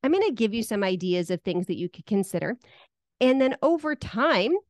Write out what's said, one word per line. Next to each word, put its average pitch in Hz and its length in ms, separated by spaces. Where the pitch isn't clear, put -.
I'm 277 80
gonna 403 180
give 220 240
you 226 80
some 208 220
ideas 180 440
of 180 140
things 180 240
that 180 100
you 175 120
could - 180
consider. 196 500
And 254 200
then 262 220
over 311 340
time 240 560